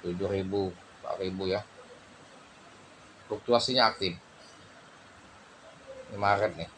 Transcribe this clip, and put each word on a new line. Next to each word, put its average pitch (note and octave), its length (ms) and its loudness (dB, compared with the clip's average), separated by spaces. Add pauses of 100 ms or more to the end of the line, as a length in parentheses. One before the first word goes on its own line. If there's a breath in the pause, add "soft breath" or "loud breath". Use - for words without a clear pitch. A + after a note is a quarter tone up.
Tujuh F2+ 240 -2
ribu, F#2+ 460 0 (260)
empat - 220 -6
ribu, F#2+ 260 -2
ya. G#2 160 0 (1700)
Fluktuasinya A#2 580 4
aktif. F2+ 300 -2 (1900)
Ini G2+ 80 -10
Maret, G2+ 400 4
nih. E2+ 180 -8